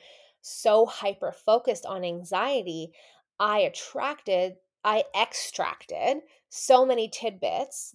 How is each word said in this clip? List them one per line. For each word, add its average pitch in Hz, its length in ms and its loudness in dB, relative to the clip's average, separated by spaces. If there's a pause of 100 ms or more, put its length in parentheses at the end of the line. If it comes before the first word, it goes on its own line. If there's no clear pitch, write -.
(420)
so 220 420 4
hyper-focused 208 1000 -2
on 185 180 -8
anxiety, 175 880 -4 (480)
I 208 200 2
attracted, 185 960 -2 (280)
I 214 200 2 (140)
extracted - 1000 -2 (320)
so 254 360 6
many 233 240 0
tidbits - 840 -6